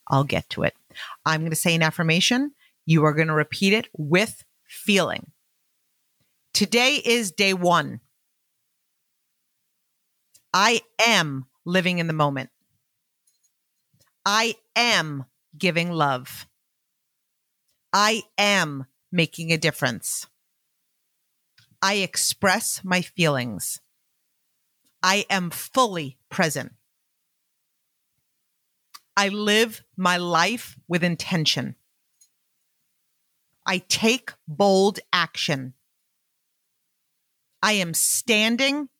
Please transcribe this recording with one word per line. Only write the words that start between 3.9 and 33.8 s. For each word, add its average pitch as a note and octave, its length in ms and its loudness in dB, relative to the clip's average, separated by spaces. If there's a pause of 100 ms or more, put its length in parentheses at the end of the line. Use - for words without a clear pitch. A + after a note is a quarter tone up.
with E3+ 460 0 (240)
feeling. - 640 -2 (1200)
Today A#3+ 500 0
is A#3 280 0
day G3 240 0
one. E3 460 0 (2500)
I G#3+ 280 2 (180)
am E3 480 0 (180)
living F3+ 320 0
in E3 80 -2
the E3 80 -2
moment. C#3+ 380 -2 (1700)
I A3 340 0 (180)
am E3 500 0 (320)
giving E3+ 340 0
love. C#3 540 -2 (1500)
I G#3 300 2 (160)
am F3 480 0 (260)
making E3 400 -2
a D#3+ 60 2
difference. C#3+ 680 -4 (1500)
I G3 140 2
express - 880 -2
my F#3 180 0
feelings. C3 800 -2 (1200)
I F#3+ 280 2
am F#3 200 -2
fully F3 680 -2 (100)
present. D#3 440 -2 (2500)
I G3+ 120 2
live G#3+ 540 0 (140)
my F3+ 200 0
life F3 600 -2 (100)
with E3+ 160 -2
intention. D#3 760 -4 (1900)
I F#3 140 -2
take - 540 -2 (140)